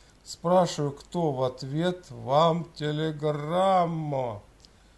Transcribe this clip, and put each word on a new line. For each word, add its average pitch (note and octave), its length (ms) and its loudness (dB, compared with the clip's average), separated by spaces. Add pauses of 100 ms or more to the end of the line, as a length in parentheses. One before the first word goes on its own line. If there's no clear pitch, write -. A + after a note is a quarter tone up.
(260)
Спрашиваю, E3 680 2
кто? D#3+ 400 -4
В C3 120 -2
ответ: D3 680 -4
"Вам D3 640 2
телеграмма". D3+ 1700 -2 (540)